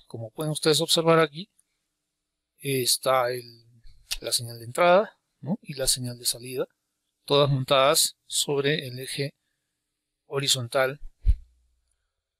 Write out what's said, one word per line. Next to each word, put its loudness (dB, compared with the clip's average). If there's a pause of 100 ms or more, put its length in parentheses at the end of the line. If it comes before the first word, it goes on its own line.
Como -12
pueden -6
ustedes 2
observar 4
aquí, -2 (1080)
está 0
el, -12 (540)
la -6
señal -6
de -18
entrada, 4 (240)
¿no? -6
y -14
la -4
señal -2
de -18
salida, -6 (580)
todas 2
montadas 2 (100)
sobre -2
el -10
eje -8 (960)
horizontal. -2 (1400)